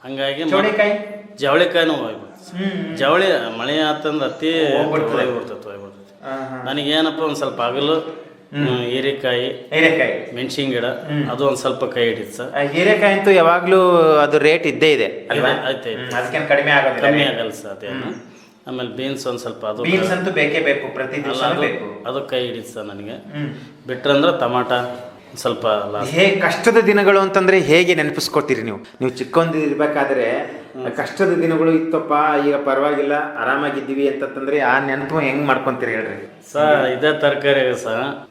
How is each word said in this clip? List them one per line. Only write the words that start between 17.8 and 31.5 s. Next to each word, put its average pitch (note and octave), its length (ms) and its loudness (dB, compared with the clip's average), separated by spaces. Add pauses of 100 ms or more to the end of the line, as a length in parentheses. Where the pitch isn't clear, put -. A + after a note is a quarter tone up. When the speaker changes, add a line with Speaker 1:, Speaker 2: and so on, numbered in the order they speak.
Speaker 2:
ಹ್ಮ್. A2+ 100 -8 (540)
Speaker 1:
ಆಮೇಲೆ B2+ 220 -8
ಬೀನ್ಸ್ C3 380 -6
ಒಂದ್ A#2+ 120 -4
ಸ್ವಲ್ಪ A2+ 260 -10
ಅದು G#2+ 180 -4
Speaker 2:
ಬೀನ್ಸ್ F#3 260 0
Speaker 1:
ಕೈ F#3 60 0
Speaker 2:
ಅಂತೂ F3+ 160 -4
ಬೇಕೇ D3+ 280 0
ಬೇಕು, C#3+ 340 -2
ಪ್ರತಿ C3 200 -6
Speaker 1:
ಅಲ್ಲ, C#3+ 120 -6
Speaker 2:
ದಿವಸನೂ B2+ 240 -2
Speaker 1:
ಅದು, D3 120 0
Speaker 2:
ಬೇಕು. G#2 460 -4
Speaker 1:
ಅದು C3+ 140 -4
ಕೈ B2+ 240 -4
ಹಿಡಿತು A2+ 280 -10
ಸರ್ G#2+ 120 -10
ನನಗೆ. G#2 260 -12
Speaker 2:
ಹ್ಮ್. D3 440 -10 (320)
Speaker 1:
ಬಿಟ್ರಂದ್ರೆ C#3+ 520 2
ಟಮಾಟ B2 320 0
ಒಂದ್ B2 680 -6
ಸ್ವಲ್ಪ A#2+ 300 -2
ಲಾಸ್. G#2 420 -2
Speaker 2:
ಹೇ, F3 300 2
ಕಷ್ಟದ G#3 380 2
ದಿನಗಳು G3+ 420 6
ಅಂತಂದ್ರೆ F#3+ 400 4
ಹೇಗೆ E3+ 360 4
ನೆನಪಿಸ್ಕೊತೀರಿ D3 680 -2
ನೀವು? A2 160 -6
ನೀವು - 320 -6
ಚಿಕ್ಕಂದು D#3+ 480 0
ಇರ್ಬೇಕಾದ್ರೆ C#3 720 0 (440)
Speaker 1:
ಹ್ಮ್. B2+ 160 -8
Speaker 2:
ಕಷ್ಟದ F3 500 -2
ದಿನಗಳು E3 300 2